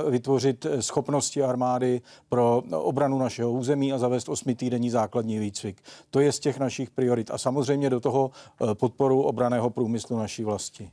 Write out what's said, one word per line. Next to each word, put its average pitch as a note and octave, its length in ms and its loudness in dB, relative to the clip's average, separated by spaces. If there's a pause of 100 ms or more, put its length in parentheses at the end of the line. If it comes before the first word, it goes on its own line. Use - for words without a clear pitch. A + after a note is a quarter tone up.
eh, D3+ 40 2
vytvořit, B2+ 560 2
eh, C#3+ 160 0
schopnosti C#3+ 600 -2
armády B2+ 580 0 (280)
pro A#2+ 420 4
obranu C3+ 480 0
našeho A#2+ 340 -2
území C3+ 400 0
a C3 60 -2
zavést B2 300 0
osmitýdenní B2 600 -2
základní A2 480 0
výcvik. G#2 440 -6 (280)
To C3+ 100 2
je C#3+ 120 4
z - 60 -6
těch C3 200 -2
našich C3 320 -4
priorit. A#2+ 400 0
A - 80 -6
samozřejmě C#3 520 0
do B2 100 0
toho, C3 300 0
eh, - 440 -4
podporu C3 480 2
obranného B2 480 0
průmyslu A#2 480 -4
naší G#2+ 260 -6
vlasti. G2+ 480 -6